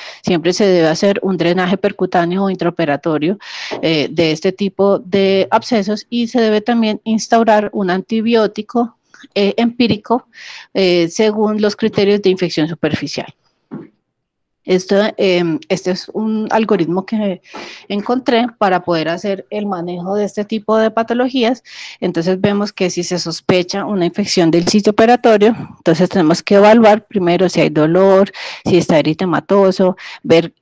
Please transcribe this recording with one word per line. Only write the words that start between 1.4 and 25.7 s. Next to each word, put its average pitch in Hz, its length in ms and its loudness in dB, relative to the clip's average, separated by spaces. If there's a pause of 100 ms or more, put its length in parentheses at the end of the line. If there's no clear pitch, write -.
percutáneo 185 680 -2
o 196 60 0
intraoperatorio, 165 920 -2 (420)
eh, 160 300 0
de 160 200 0
este 170 200 -2
tipo 196 480 0
de 190 500 0
abscesos 214 600 -2
y 240 180 -2
se 247 120 -2
debe 214 220 2
también 220 420 -2
instaurar 220 680 2
un 196 160 -2
antibiótico, 220 1040 -2 (400)
eh, 202 220 0
empírico, 233 720 -2 (460)
eh, 180 360 2
según 214 520 0
los 208 140 0
criterios 208 460 0
de 196 80 2
infección 165 380 -2
superficial. 151 680 -6 (1300)
Esto, 185 320 0 (220)
em, 175 420 0 (100)
este 185 220 -2
es - 220 -8
un 220 380 -4
algoritmo 190 520 0
que 202 380 -4 (460)
encontré 240 580 -2 (140)
para 180 240 0
poder 160 260 -2
hacer 190 400 -6
el 208 160 -6
manejo 180 500 -6
de 208 100 -2
este 202 200 -6
tipo 220 320 -2
de 220 140 0
patologías. 240 720 -2 (360)
Entonces 180 400 -2
vemos 202 320 -2
que 180 200 -4
si 175 120 -6
se 175 140 -6
sospecha 180 680 -2
una 190 200 -2
infección 175 460 0
del 175 160 2
sitio 214 240 2
operatorio, 226 640 4 (220)